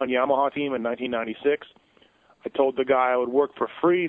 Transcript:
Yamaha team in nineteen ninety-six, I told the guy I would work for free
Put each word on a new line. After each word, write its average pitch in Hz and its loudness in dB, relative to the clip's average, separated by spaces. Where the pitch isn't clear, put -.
Yamaha 131 0
team 143 -4
in 117 -4
nineteen 120 -4
ninety-six, 117 -2
I 117 -8
told 135 0
the 131 0
guy 127 2
I 127 2
would 123 0
work 135 2
for 120 -2
free 180 4